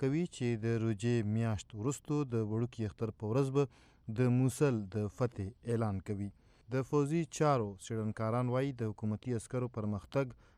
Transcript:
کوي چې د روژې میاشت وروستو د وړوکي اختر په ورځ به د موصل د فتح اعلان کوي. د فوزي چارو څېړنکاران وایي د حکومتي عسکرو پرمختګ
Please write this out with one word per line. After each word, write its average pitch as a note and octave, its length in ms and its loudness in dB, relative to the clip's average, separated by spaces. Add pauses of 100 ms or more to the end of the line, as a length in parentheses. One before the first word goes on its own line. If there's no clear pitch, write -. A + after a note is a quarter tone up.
کوي D3+ 240 2
چې A#2+ 400 -2
د A#2 180 2
روژې A2+ 540 2
میاشت A2+ 400 -2
وروستو C#3+ 420 -2 (140)
د A2+ 160 2
وړوکي A2+ 400 -2
اختر A2 320 -6
په G#2+ 100 -2
ورځ C3+ 240 2
به - 640 -2
د B2 160 4
موصل B2+ 480 2 (140)
د G#2 200 -2
فتح A#2 560 -4
اعلان G#2+ 360 -2
کوي. G2+ 200 -4 (380)
د C3 200 -2
فوزي D3 320 2 (160)
چارو C#3+ 280 4 (200)
څېړنکاران A2 680 -2
وایي C3 180 2 (120)
د A2 100 0
حکومتي G#2+ 460 -4
عسکرو B2 400 -4
پرمختګ A2 580 -2 (240)